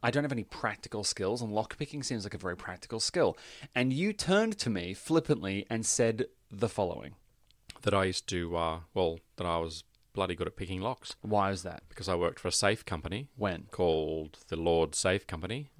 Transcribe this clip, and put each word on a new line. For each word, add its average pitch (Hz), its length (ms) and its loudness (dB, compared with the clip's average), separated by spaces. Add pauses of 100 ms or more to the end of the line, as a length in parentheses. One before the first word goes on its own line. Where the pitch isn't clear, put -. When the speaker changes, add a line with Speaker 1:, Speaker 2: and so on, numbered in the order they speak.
Speaker 1:
I 120 80 2
don't 143 120 2
have 143 80 -2
any 117 120 -2
practical - 600 -6
skills, 104 380 0
and 110 100 -4
lockpicking 135 540 -4
seems 113 180 -4
like 101 120 -8
a - 20 -6
very 90 180 -4
practical 92 440 -8
skill. 117 360 2 (380)
And 127 180 2
you 185 220 2
turned 208 460 2
to - 100 -2
me 92 240 -2
flippantly 107 800 2
and 113 120 -2
said 113 440 2 (240)
the 104 180 0
following. 82 460 -2 (640)
Speaker 2:
That 101 140 2
I 98 80 4
used 92 240 -2
to, 87 280 -2
uh, 82 240 0 (140)
well, 82 260 2 (180)
that 90 100 -2
I 85 100 2
was 82 260 -4 (280)
bloody 92 240 0
good 87 120 -2
at - 100 -10
picking 92 240 -6
locks. - 400 -6
Speaker 1:
Why 101 300 2
is 95 120 -4
that? 87 240 -8
Speaker 2:
Because - 220 -8
I 92 60 2
worked 85 240 0
for - 100 -4
a - 20 -2
safe 104 320 2
company. 95 540 -6
Speaker 1:
When? 98 340 -2
Speaker 2:
Called 80 680 2 (100)
the 80 80 -4
Lord 82 380 4
Safe 95 320 2
Company. 104 420 -6 (100)